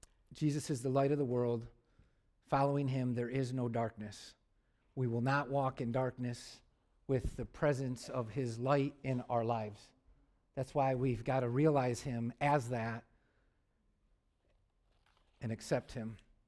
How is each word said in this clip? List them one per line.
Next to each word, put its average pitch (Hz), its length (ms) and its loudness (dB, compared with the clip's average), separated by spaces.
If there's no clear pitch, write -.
Jesus 147 360 0
is 135 120 -2
the 135 80 -2
light 139 220 4
of 147 60 4
the 143 80 0
world. 120 420 0
Following 143 400 2
him, 127 260 0
there 120 160 -2
is 127 240 -2
no 127 160 0
darkness. 113 640 -4
We 131 100 0
will 117 160 0
not 135 280 2
walk 135 320 0
in 120 100 0
darkness 123 720 -4
with - 300 0
the 120 80 -4
presence 131 640 0
of 123 200 -4
his 117 280 -2
light 139 460 2
in 127 260 0
our 117 160 2
lives. 110 440 -4
That's 131 180 -4
why 135 220 4
we've 120 280 0
gotta 131 240 2
realize 127 540 4
him 120 400 -4
as 143 280 4
that 113 340 -4
and 113 100 -4
accept - 400 -4
him. 113 260 -10